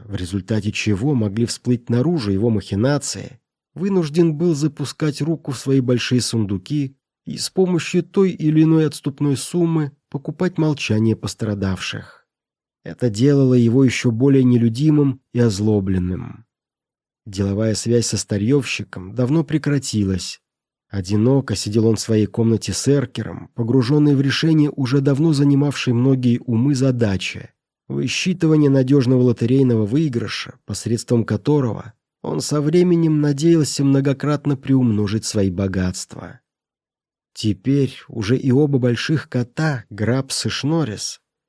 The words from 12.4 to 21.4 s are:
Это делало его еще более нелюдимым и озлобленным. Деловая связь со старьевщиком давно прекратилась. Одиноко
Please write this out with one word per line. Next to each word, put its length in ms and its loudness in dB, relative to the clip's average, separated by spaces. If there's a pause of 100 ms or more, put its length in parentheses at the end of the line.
Это 240 -4
делало 460 4
его 300 4
еще 260 0
более 340 2
нелюдимым 800 2 (100)
и 80 -2
озлобленным. 1040 -2 (800)
Деловая 500 -2
связь 340 0
со 100 -4
старьевщиком 960 -4
давно 280 0
прекратилась. 1000 -4 (480)
Одиноко 640 0